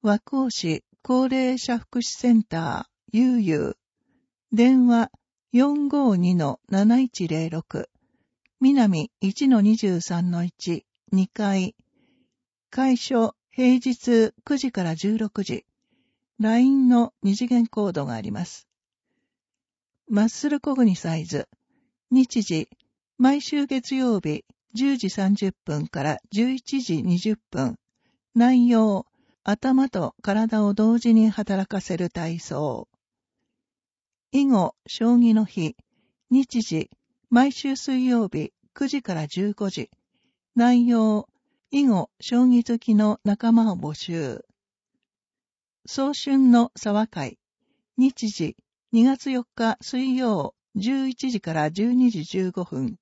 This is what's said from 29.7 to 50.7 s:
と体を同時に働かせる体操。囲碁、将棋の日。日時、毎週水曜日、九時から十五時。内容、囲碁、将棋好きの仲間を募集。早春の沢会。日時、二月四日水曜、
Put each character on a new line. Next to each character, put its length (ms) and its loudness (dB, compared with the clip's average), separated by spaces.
と 340 -6
体 420 0
を 100 0
同 240 2
時 160 2
に 160 6
働 380 -4
か 120 -4
せ 160 -8
る 140 -4
体 300 -8
操。 480 -8
囲 140 4
碁、 280 2
将 300 0
棋 160 6
の 100 2
日。 320 -6
日 320 0
時、 280 -6
毎 220 4
週 240 -6
水 280 -4
曜 220 2
日、 260 -8
九 140 -4
時 140 -4
か 120 -6
ら 140 -6
十 240 -4
五 180 -6
時。 180 -12
内 320 4
容、 400 0
囲 160 0
碁、 320 0
将 280 0
棋 220 4
好 120 -2
き 160 2
の 260 2
仲 300 0
間 200 4
を 40 -6
募 180 -8
集。 500 -8
早 260 -4
春 380 2
の 240 4
沢 320 -4
会。 320 -12
日 320 0
時、 280 -6
二 140 4
月 260 0
四 140 -4
日 260 -2
水 360 -4
曜、 400 -2